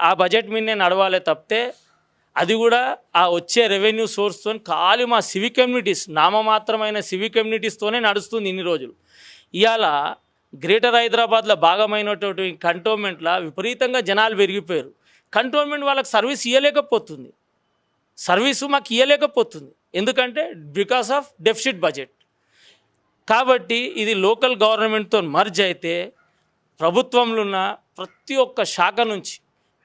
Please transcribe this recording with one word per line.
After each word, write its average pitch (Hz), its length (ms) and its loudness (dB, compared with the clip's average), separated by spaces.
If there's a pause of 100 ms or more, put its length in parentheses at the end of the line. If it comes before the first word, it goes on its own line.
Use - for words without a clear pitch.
ఆ 175 120 6
బడ్జెట్ 190 360 2
మీదనే 220 240 -2
నడవాలే 185 460 2
తప్పితే, 214 540 -4 (640)
అది 175 160 2
కూడా 233 440 2 (180)
ఆ 175 140 6
వచ్చే 175 380 2
రెవెన్యూ 214 400 0
సోర్స్‌తో 208 500 -4
ఖాళీ 190 480 0
మా 233 140 2
సివిక్ 208 380 -4
కమ్యూనిటీస్, 247 520 0
నామమాత్రమైన 214 880 0
సివిక్ 202 360 -6
కమ్యూనిటీస్తోనే 220 640 -4
నడుస్తుంది 208 500 -2
ఇన్ని 185 140 -6
రోజులు. 156 300 -4 (600)
ఇవాళ 175 600 0 (500)
గ్రేటర్ 226 320 4
హైదరాబాద్లో 220 600 2
భాగమైనటువంటి 190 1080 0
కంటోన్మెంట్లో 175 720 -2
విపరీతంగా 233 640 -4
జనాలు 208 360 0
పెరిగిపోయారు. 180 560 -2 (420)
కంటోన్మెంట్ 285 520 -2
వాళ్ళకి 269 220 -2
సర్వీస్ 233 400 0
ఇయ్యలేకపోతుంది, 247 840 0 (840)
సర్వీసు 240 480 0
మాకు 277 280 -2
ఇయ్యలేకపోతుంది. 247 800 0 (240)
ఎందుకంటే 247 580 -2
because 196 540 -4 (120)
of 277 40 -4 (240)
deficit 220 320 -2
budget. 139 280 -2 (1200)
కాబట్టి 240 460 2
ఇది 226 380 -2
లోకల్ 220 420 2
గవర్నమెంట్తో 214 680 0
మర్జ్ 175 400 0
అయితే 175 500 -4 (680)
ప్రభుత్వంలో 226 600 0
ఉన్న 196 360 -4 (200)
ప్రతి - 380 -12
ఒక్క 254 280 0
శాఖ 196 380 0
నుంచి, 214 380 -6 (460)